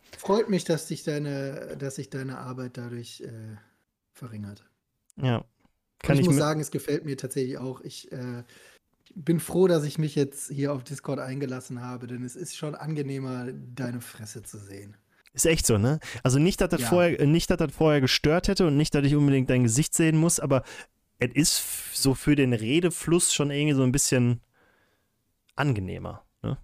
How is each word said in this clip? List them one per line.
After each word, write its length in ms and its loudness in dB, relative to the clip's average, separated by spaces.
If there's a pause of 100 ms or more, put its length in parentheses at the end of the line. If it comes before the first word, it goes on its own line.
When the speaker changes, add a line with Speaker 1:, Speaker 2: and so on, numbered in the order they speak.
(160)
Speaker 1:
freut 320 0
mich, 160 0
dass 220 -2
dich 180 -8
deine, 720 -6
dass 180 -8
sich 120 -10
deine 300 -10
Arbeit 400 -12
dadurch, 420 -12
äh, 360 -14 (580)
verringert. 500 -14 (560)
Speaker 2:
Ja. 160 2 (640)
Speaker 1:
Und 60 -18
Speaker 2:
Kann 80 4
Speaker 1:
ich 60 6
Speaker 2:
ich 60 4
Speaker 1:
muss 100 6
Speaker 2:
mir 40 4
Speaker 1:
sagen, 200 0
es 100 -8
gefällt 340 -4
mir 120 -6
tatsächlich 420 -6
auch. 220 -10
Ich, 320 -16
äh, 320 -10 (720)
bin 240 0
froh, 260 2
dass 180 4
ich 140 -8
mich 160 -2
jetzt 340 -2
hier 240 -4
auf 120 -8
Discord 340 -8
eingelassen 640 -8
habe, 240 -12
denn 180 -10
es 120 -12
ist 200 -12
schon 200 -10
angenehmer, 720 -8 (260)
deine 260 -8
Fresse 440 -16
zu 140 -16
sehen. 380 -18 (380)
Speaker 2:
Ist 120 0
echt 200 2
so, 100 4
ne? 220 4 (240)
Also 160 4
nicht, 220 4
dass 80 2
das 140 0
Speaker 1:
Ja. 60 0
Speaker 2:
vorher, 380 4
nicht, 240 4
dass 80 2
das 140 0
vorher 280 4
gestört 480 2
hätte 200 4
und 80 4
nicht, 180 2
dass 100 4
ich 120 4
unbedingt 340 4
dein 140 4
Gesicht 300 2
sehen 220 4
muss, 220 4
aber 240 2 (560)
es 160 0
ist 240 2
f-, 380 -8
so 180 2
für 220 2
den 160 4
Redefluss 800 2
schon 160 2
irgendwie 240 2
so 80 4
ein 80 4
bisschen 500 2 (1160)
angenehmer, 680 -2 (180)
ne? 220 -4